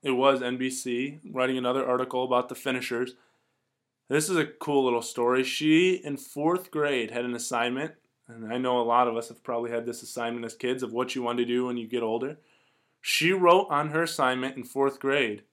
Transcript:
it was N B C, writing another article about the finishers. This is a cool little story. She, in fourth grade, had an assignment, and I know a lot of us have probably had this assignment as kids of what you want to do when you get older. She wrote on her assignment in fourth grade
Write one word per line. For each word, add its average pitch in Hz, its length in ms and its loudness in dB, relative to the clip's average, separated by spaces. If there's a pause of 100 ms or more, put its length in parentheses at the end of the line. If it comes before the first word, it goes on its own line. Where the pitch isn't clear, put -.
it 139 100 0
was 131 300 4
N 123 140 -2
B 127 140 -2
C, 127 500 -4 (100)
writing 127 280 0
another 127 280 0
article 127 380 0
about 123 240 2
the 127 60 -8
finishers. 127 600 -4 (920)
This 147 220 0
is 180 80 2
a 151 80 2
cool 143 380 0
little 120 180 2
story. 123 420 0
She, 160 520 4
in 147 200 -6
fourth 175 540 -2
grade, 139 400 0
had 123 160 -4
an 123 80 -4
assignment, 123 580 -2 (340)
and 113 240 -12
I 120 60 -2
know 127 240 2
a - 20 2
lot 120 260 4
of 113 80 -2
us 117 120 -6
have - 160 -20
probably 117 260 -4
had 117 140 -2
this 117 180 -8
assignment 117 440 -6
as 110 80 -10
kids 127 280 -2
of 117 100 -6
what 123 220 -2
you 131 80 -4
want 120 140 -2
to 120 80 2
do 123 220 0
when 123 100 -4
you 117 100 -6
get 117 160 -2
older. 117 360 -2 (640)
She - 280 0
wrote 185 380 6
on 151 220 0
her 160 120 0
assignment 131 540 0
in 123 80 -12
fourth 139 340 0
grade 135 440 0 (100)